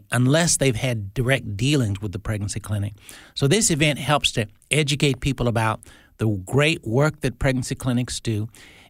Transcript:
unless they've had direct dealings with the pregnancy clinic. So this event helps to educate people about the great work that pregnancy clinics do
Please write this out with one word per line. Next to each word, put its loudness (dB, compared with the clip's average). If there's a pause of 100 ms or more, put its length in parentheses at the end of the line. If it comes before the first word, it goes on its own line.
(120)
unless 2
they've 2
had -4
direct -2
dealings 0
with -6
the -8
pregnancy -6
clinic. -4 (420)
So 2
this 4
event 2
helps 2
to -2 (220)
educate 2
people 0
about 0 (380)
the 0
great 0
work 0
that -4
pregnancy 0
clinics -2
do -2 (420)